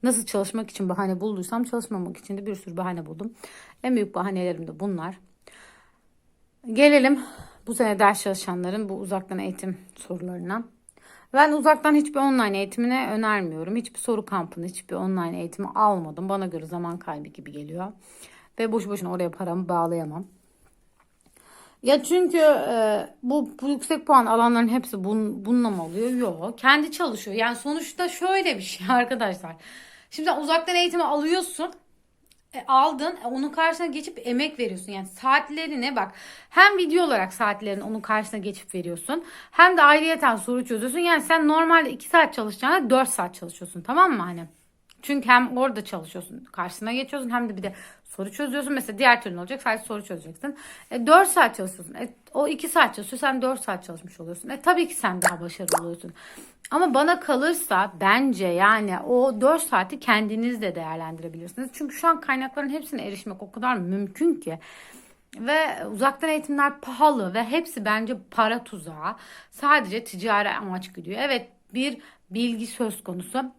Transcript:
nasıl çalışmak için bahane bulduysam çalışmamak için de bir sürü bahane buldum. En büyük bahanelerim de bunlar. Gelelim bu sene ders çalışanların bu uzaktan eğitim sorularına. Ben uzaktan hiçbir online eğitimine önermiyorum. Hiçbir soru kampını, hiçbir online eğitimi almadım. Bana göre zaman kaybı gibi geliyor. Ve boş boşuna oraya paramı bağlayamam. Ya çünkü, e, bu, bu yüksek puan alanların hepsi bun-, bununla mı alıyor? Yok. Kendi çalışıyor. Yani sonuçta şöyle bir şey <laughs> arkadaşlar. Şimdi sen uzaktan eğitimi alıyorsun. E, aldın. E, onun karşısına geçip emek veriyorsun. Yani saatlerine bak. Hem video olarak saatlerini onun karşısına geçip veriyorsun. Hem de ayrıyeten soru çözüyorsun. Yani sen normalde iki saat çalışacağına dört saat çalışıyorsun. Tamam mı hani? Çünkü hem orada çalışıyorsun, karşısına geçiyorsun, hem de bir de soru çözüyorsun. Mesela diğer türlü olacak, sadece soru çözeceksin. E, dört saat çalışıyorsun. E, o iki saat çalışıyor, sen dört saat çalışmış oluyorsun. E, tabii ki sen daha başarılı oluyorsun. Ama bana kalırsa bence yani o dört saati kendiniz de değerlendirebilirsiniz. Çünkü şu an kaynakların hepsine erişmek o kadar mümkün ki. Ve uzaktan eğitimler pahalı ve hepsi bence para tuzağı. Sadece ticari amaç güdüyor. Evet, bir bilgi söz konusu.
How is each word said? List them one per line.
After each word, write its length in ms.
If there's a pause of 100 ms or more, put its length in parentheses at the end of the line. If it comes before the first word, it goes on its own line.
nasıl 240
çalışmak 440
için 180
bahane 320
bulduysam 440
çalışmamak 520
için 220
de 80
bir 80
sürü 220
bahane 300
buldum. 260 (500)
En 140
büyük 180
bahanelerim 540
de 120
bunlar. 380 (1500)
Gelelim 480 (460)
bu 80
sene 240
ders 240
çalışanların 680
bu 60
uzaktan 440
eğitim 400 (180)
sorularına. 680 (680)
Ben 200
uzaktan 420
hiçbir 260
online 380
eğitimine 520
önermiyorum. 680
Hiçbir 220
soru 260
kampını, 420
hiçbir 280
online 460
eğitimi 340
almadım. 540
Bana 180
göre 200
zaman 320
kaybı 300
gibi 240
geliyor. 400 (680)
Ve 140
boş 160
boşuna 220
oraya 200
paramı 380
bağlayamam. 560 (1600)
Ya 200
çünkü, 360
e, 680 (140)
bu, 280 (120)
bu 60
yüksek 380
puan 200
alanların 420
hepsi 280
bun-, 480
bununla 260
mı 120
alıyor? 280
Yok. 480
Kendi 340
çalışıyor. 440
Yani 200
sonuçta 520
şöyle 480
bir 60
şey 240
<laughs> 40
arkadaşlar. 680 (560)
Şimdi 160
sen 120
uzaktan 360
eğitimi 260
alıyorsun. 680 (800)
E, 140
aldın. 560
E, 20
onun 220
karşısına 380
geçip 400
emek 320
veriyorsun. 340
Yani 140
saatlerine 880
bak. 160 (380)
Hem 280
video 260
olarak 280
saatlerini 520
onun 160
karşısına 400
geçip 340
veriyorsun. 500 (260)
Hem 260
de 60
ayrıyeten 540
soru 280
çözüyorsun. 340
Yani 240
sen 260
normalde 420
iki 180
saat 260
çalışacağına 560
dört 180
saat 260
çalışıyorsun. 480
Tamam 300
mı 100
hani? 240 (560)
Çünkü 260
hem 280
orada 280
çalışıyorsun, 680
karşısına 400
geçiyorsun, 380
hem 180
de 80
bir 60
de 120 (300)
soru 280
çözüyorsun. 400
Mesela 260
diğer 240
türlü 160
olacak, 240
sadece 220
soru 200
çözeceksin. 520 (340)
E, 160
dört 220
saat 280
çalışıyorsun. 380
E, 200 (200)
o 140
iki 200
saat 260
çalışıyor, 260
sen 220
dört 180
saat 240
çalışmış 360
oluyorsun. 280
E, 120
tabii 280
ki 60
sen 280
daha 180
başarılı 420
oluyorsun. 300 (580)
Ama 240
bana 260
kalırsa 800
bence 460
yani 520
o 420
dört 220
saati 380
kendiniz 640
de 120
değerlendirebilirsiniz. 960
Çünkü 220
şu 140
an 120
kaynakların 500
hepsine 360
erişmek 360
o 100
kadar 240
mümkün 580
ki. 240 (800)
Ve 480
uzaktan 440
eğitimler 500
pahalı 540
ve 100
hepsi 400
bence 320 (140)
para 340
tuzağı. 520 (340)
Sadece 540
ticari 460
amaç 420
güdüyor. 300
Evet, 260 (260)
bir 240 (320)
bilgi 360
söz 380
konusu. 540